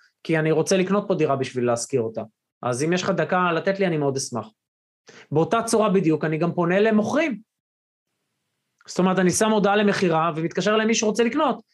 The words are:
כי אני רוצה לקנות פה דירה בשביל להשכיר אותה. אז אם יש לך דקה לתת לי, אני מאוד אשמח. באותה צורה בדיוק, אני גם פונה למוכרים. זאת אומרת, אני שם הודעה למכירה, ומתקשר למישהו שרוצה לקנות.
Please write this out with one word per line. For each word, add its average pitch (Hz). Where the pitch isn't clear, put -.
כי 160
אני 156
רוצה 160
לקנות 190
פה 185
דירה 151
בשביל 123
להשכיר 120
אותה. 110
אז 123
אם 160
יש 185
לך 202
דקה 175
לתת 190
לי, 190
אני 165
מאוד 139
אשמח. 120
באותה 160
צורה 226
בדיוק, 160
אני 156
גם 170
פונה 175
למוכרים. 220
זאת -
אומרת, 185
אני 185
שם 220
הודעה 202
למכירה, 175
ומתקשר 180
למישהו 220
שרוצה 214
לקנות. 247